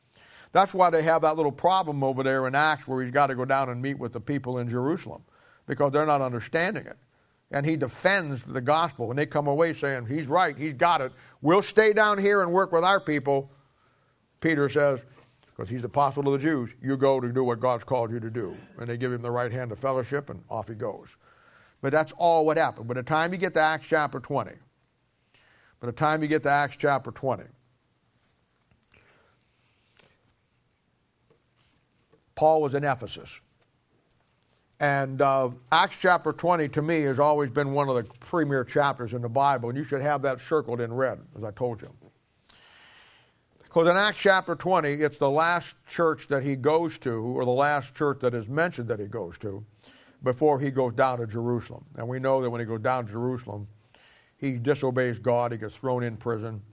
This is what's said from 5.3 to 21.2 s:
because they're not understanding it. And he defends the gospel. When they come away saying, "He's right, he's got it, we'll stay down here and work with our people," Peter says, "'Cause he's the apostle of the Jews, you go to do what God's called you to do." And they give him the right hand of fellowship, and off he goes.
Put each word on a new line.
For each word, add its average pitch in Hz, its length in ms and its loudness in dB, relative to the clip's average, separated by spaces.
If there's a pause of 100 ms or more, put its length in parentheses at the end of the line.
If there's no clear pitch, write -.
because 143 260 0
they're 147 140 2
not 147 160 4
understanding 135 640 -2
it. - 120 -18 (540)
And 143 140 -2
he 160 100 0
defends 147 680 -2
the 131 180 -6
gospel. 147 460 0
When 123 100 -6
they 147 80 0
come 147 220 -2
away 156 260 2
saying, 135 340 -4
"He's 143 200 -6
right, 156 300 2
he's 151 160 -6
got 165 280 2
it, 131 100 -6 (300)
we'll 175 200 4
stay 214 320 4
down 208 240 4
here 202 240 4
and 170 100 0
work 185 200 2
with 165 120 4
our 190 160 4
people," 139 520 -2 (880)
Peter 147 300 2
says, 143 300 2 (560)
"'Cause 104 140 -10
he's 123 120 -6
the 117 60 -6
apostle 143 400 0
of 139 60 4
the 135 100 -2
Jews, 143 280 -2 (100)
you 135 160 -2
go 135 220 4
to 123 120 -4
do 127 120 0
what 120 160 0
God's 120 240 0
called 117 280 -2
you 117 80 -6
to 113 120 -8
do." 107 260 -8 (220)
And 117 100 -10
they 120 80 -6
give 123 160 -2
him 120 80 -6
the 120 80 -6
right 120 220 -2
hand 123 200 -6
of 101 60 -10
fellowship, 135 520 -4
and - 200 -14
off 107 180 -6
he 113 60 -12
goes. 107 420 -10 (640)